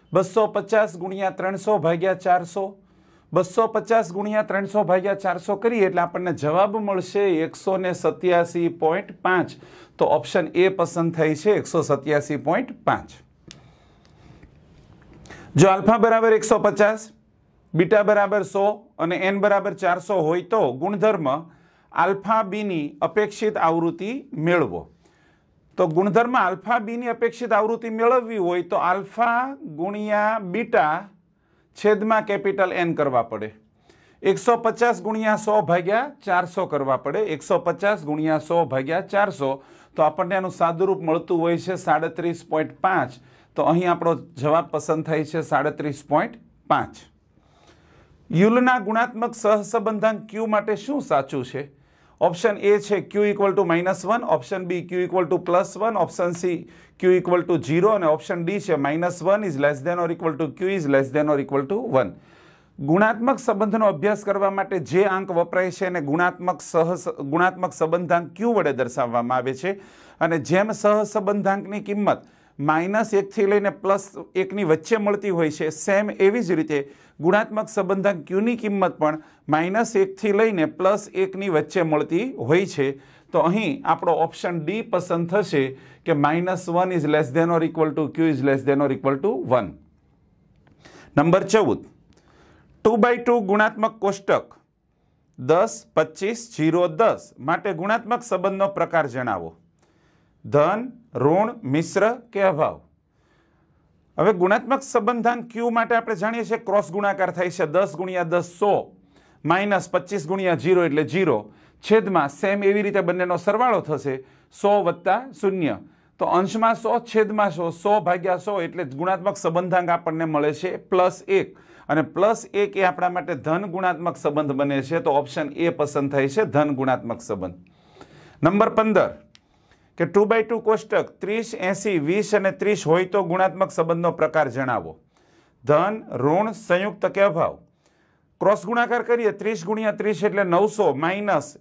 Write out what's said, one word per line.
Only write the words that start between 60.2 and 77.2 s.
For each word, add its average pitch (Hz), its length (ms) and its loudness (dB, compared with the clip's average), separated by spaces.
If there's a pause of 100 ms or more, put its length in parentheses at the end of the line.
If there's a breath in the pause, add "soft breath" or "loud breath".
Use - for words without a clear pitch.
to 160 100 -2
Q 180 220 -4
is 185 180 -2
less 135 240 2
than 151 180 0
or 143 100 2
equal 139 280 -2
to 202 140 -4 (100)
one. 120 200 2 (680 soft breath)
ગુણાત્મક 208 600 2
સંબંધનો 214 460 0
અભ્યાસ 202 380 0
કરવા 196 260 0
માટે 196 300 -4
જે 160 260 2
આંક 190 260 -2
વપરાય 170 400 0
છે 185 140 -6
એને 180 160 -2
ગુણાત્મક 175 600 -2
સહસ-, 170 600 -2
ગુણાત્મક 180 520 0
સંબંધાંક 170 600 0
ક્યુ 233 200 0
વડે 156 200 2
દર્શાવવામાં 120 640 -2
આવે 127 160 -2
છે 180 260 -6 (400 loud breath)
અને 165 180 0
જેમ 180 340 0
સહસંબંધાંકની 208 1080 0
કિંમત 196 440 0 (360 soft breath)
માઇનસ 180 540 0
એકથી 196 320 0
લઈને 202 240 2
પ્લસ 196 420 -2 (240)
એકની 190 280 -2
વચ્ચે 160 340 2
મળતી 202 320 0
હોય 165 220 0
છે, 156 180 -4
સેમ 202 400 -2
એવી 202 320 2
જ 175 100 -2
રીતે 151 380 -2 (320 loud breath)